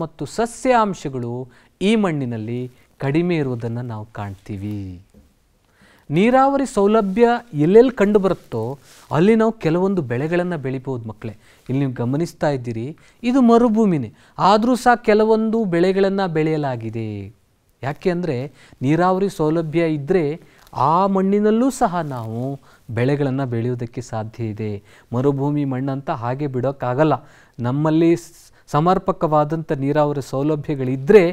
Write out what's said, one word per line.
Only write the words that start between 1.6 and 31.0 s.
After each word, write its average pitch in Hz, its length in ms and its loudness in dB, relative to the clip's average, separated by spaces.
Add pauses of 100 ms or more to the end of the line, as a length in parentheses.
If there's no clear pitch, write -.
ಈ 196 140 2
ಮಣ್ಣಿನಲ್ಲಿ 123 640 -2 (400)
ಕಡಿಮೆ 165 360 0
ಇರುವುದನ್ನ 123 440 -4
ನಾವು 110 320 -10
ಕಾಣ್ತೀವಿ. 101 680 -10 (1300)
ನೀರಾವರಿ 262 560 2
ಸೌಲಭ್ಯ 208 600 2 (280)
ಎಲ್ಲೆಲ್ಲಿ 202 360 6
ಕಂಡು 202 280 2
ಬರುತ್ತೋ 170 440 -2 (500)
ಅಲ್ಲಿ 185 240 4
ನಾವು 220 160 2
ಕೆಲವೊಂದು 180 500 0
ಬೆಳೆಗಳನ್ನ 160 540 -2
ಬೆಳಿಬಹುದು 131 520 -6
ಮಕ್ಕಳೇ. 107 260 -12 (340)
ಇಲ್ಲಿ 131 120 0
ನೀವು 135 120 -2
ಗಮನಿಸ್ತಾ 143 640 -2
ಇದ್ದೀರಿ, 120 300 -8 (360)
ಇದು 247 180 2
ಮರುಭೂಮಿನೇ, 220 720 4 (280)
ಆದ್ರೂ 214 360 4
ಸಹ 240 200 4
ಕೆಲವೊಂದು 220 680 2
ಬೆಳೆಗಳನ್ನ 190 640 2
ಬೆಳೆಯಲಾಗಿದೆ. 131 840 -2 (720)
ಯಾಕೆ 147 280 -6
ಅಂದ್ರೆ 170 260 -2 (460)
ನೀರಾವರಿ 180 460 2
ಸೌಲಭ್ಯ 160 540 -2 (160)
ಇದ್ರೆ 160 260 0 (500)
ಆ 160 320 2
ಮಣ್ಣಿನಲ್ಲೂ 208 640 2
ಸಹ 175 300 -2
ನಾವು 120 400 -6 (500)
ಬೆಳೆಗಳನ್ನ 135 540 0
ಬೆಳೆಯುವುದಕ್ಕೆ 120 560 -4
ಸಾಧ್ಯ 110 440 -8
ಇದೆ. 107 380 -6 (300)
ಮರುಭೂಮಿ 139 520 0
ಮಣ್ಣಂತ 135 460 -4
ಹಾಗೆ 131 360 -6
ಬಿಡೋಕ್ಕಾಗಲ್ಲ. 131 680 0 (440)
ನಮ್ಮಲ್ಲಿ 156 580 2
ಸ್-, - 180 -12 (320)
ಸಮರ್ಪಕವಾದಂಥ 160 1080 0
ನೀರಾವರಿ 143 500 0
ಸೌಲಭ್ಯಗಳಿದ್ರೆ 143 1000 2 (100)